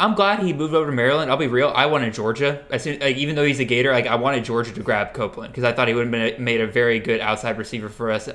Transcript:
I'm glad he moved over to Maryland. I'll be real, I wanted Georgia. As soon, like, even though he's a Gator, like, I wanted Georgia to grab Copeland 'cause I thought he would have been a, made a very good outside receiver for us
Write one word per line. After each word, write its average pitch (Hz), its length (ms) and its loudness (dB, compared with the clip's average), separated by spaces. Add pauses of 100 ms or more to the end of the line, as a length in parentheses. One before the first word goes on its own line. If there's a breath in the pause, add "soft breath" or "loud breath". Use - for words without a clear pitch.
I'm 208 140 2
glad 202 260 2
he 185 120 0
moved 151 220 -2
over 156 160 2
to 131 60 -2
Maryland. 135 340 2
I'll 139 60 2
be 151 100 0
real, 127 300 2
I 135 100 4
wanted 135 260 0
Georgia. 123 580 -2
As 127 120 -2
soon, 143 160 -4
like, 139 180 0
even 147 200 -2
though 147 80 2
he's 139 160 2
a 127 40 0
Gator, 123 280 2
like, 120 160 2
I 117 80 2
wanted 127 260 0
Georgia 117 300 -2
to 107 80 -10
grab 104 320 -2
Copeland 113 420 -8
'cause 123 80 -6
I 120 100 4
thought 123 140 0
he 113 80 2
would 120 120 0
have 120 40 -4
been 113 240 0
a, - 40 -12
made 117 220 0
a 113 60 0
very 117 320 2
good 110 220 -2
outside 107 360 -2
receiver 107 320 -8
for 113 220 -4
us 107 240 -4